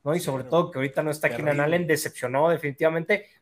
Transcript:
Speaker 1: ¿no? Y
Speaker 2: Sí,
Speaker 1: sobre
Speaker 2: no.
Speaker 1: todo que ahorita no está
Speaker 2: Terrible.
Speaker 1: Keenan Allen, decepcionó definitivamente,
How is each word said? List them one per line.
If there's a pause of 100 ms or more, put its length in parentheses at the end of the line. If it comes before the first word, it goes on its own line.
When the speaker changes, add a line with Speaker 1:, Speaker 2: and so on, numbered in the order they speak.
Speaker 1:
¿no?
Y
Speaker 2:
Sí,
Speaker 1:
sobre
Speaker 2:
no.
Speaker 1:
todo
que
ahorita
no
está
Speaker 2:
Terrible.
Speaker 1:
Keenan
Allen,
decepcionó
definitivamente, (160)